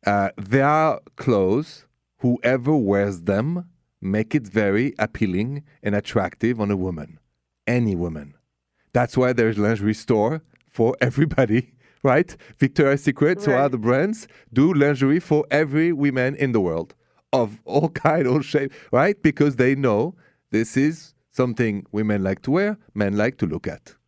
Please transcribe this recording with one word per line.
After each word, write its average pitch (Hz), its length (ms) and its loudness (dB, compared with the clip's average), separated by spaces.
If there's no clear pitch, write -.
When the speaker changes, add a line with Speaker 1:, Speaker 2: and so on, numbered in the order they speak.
Speaker 1:
Uh, 101 300 0
there 120 300 0
are 156 340 2
clothes, 107 680 0
whoever 127 580 0
wears 101 460 0
them, 131 460 -2
make 104 340 -4
it 131 120 0
very 104 520 0
appealing 107 680 -4
and 104 120 -2
attractive 110 680 -2
on 101 100 -2
a 101 60 0
woman. 90 420 -8
Any 117 300 0
woman. 80 380 -6
That's 123 240 0
why 127 160 4
there's 113 260 0
lingerie 104 360 0
store 120 480 0
for 117 300 0
<laughs> - 20 -2
everybody, 123 760 0
right? 139 300 2
Victoria's 139 440 2
Secret, 151 400 0
so 151 100 0
Speaker 2:
Right. 127 100 2
Speaker 1:
other 131 160 -2
brands 139 500 -2
do 143 200 4
lingerie 143 480 2
for 151 300 0
every 156 420 0
woman 139 440 0
in 135 160 -2
the 110 80 2
world 82 340 -4
of 113 320 -2
all 151 240 0
<laughs> - 180 -8
kind, 160 220 2
all 135 140 2
shape, 139 300 -2
right? 156 300 2
Because 147 340 2
they 127 180 4
know 135 400 0
this 110 260 -2
is 151 380 -2
something 117 580 -2
women 104 320 -2
like 95 200 -2
to - 100 -6
wear, 202 260 -2
men 101 220 -2
like 110 220 -2
to - 80 -2
look 82 200 -6
at. - 280 -12